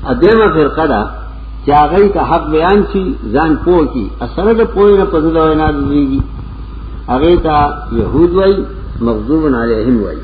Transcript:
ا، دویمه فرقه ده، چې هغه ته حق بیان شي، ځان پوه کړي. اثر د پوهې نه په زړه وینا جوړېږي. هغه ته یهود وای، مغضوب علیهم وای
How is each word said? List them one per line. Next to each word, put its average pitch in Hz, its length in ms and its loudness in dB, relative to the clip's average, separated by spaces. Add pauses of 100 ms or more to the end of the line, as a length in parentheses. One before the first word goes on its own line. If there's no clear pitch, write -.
ا، - 60 -2
دویمه 214 400 4
فرقه 156 340 0
ده، 214 200 -2 (580)
چې 143 40 0
هغه 151 380 4
ته 165 160 0
حق 151 260 -2
بیان 175 340 2 (100)
شي، 185 220 -2 (180)
ځان 156 220 2 (100)
پوه 170 220 4
کړي. 117 360 -6
اثر 196 300 0
د 226 100 2
پوهې 196 360 4
نه 185 60 2
په 165 140 -2
زړه 160 180 0
وینا 156 340 2
جوړېږي. 143 500 -2 (880)
هغه 151 280 2
ته 147 380 0 (180)
یهود 120 420 2
وای، 190 300 2 (380)
مغضوب 123 540 0
علیهم 117 480 0
وای 82 200 -6